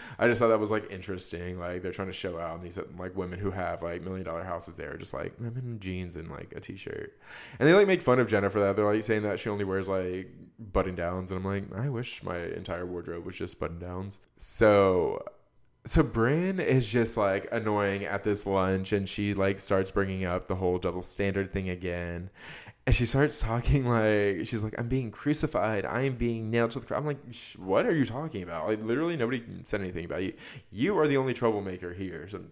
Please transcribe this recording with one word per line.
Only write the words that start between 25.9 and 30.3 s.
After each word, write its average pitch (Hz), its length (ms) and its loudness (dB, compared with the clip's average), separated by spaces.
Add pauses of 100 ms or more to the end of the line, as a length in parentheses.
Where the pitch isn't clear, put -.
am 135 140 0
being 117 340 -2
nailed 117 220 2
to 135 80 -6
the - 60 -14
cross." - 120 -2
I'm 147 80 -2
like, 143 140 -4 (100)
"Sh-, - 260 -14
what 95 300 4
are 208 80 4
you 147 100 4
talking 117 380 -6
about? 85 260 -4
Like, 110 140 0
literally 147 340 0
nobody 120 280 -2 (200)
said - 160 -4
anything 90 260 -6
about 82 160 -4
you. 95 120 -4 (360)